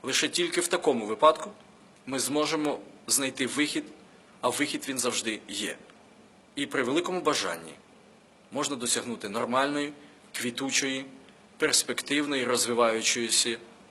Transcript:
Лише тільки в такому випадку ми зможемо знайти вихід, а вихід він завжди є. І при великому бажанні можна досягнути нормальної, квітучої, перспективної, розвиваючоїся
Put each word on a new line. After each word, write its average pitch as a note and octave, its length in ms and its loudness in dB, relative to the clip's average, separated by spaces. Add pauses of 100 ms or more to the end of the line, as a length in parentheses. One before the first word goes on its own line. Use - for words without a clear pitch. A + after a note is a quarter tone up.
Лише C3 260 0
тільки E3+ 320 0
в F3 60 -2
такому C#3 380 2
випадку D#3 460 4 (540)
ми C3 140 -4
зможемо D3 600 0 (280)
знайти C3+ 400 0
вихід, D3 360 0 (580)
а B2 80 2
вихід C#3+ 400 -2
він C3 100 -4
завжди A2+ 480 -2
є. G2+ 300 -6 (760)
І C#3+ 100 -2
при C#3+ 180 -2
великому F3 380 0
бажанні E2+ 520 -2 (800)
можна C#3 240 -2
досягнути A#2 540 -4
нормальної, C3+ 640 0 (400)
квітучої, C3 720 -2 (520)
перспективної, C#3+ 880 0
розвиваючоїся A#2 1120 2 (340)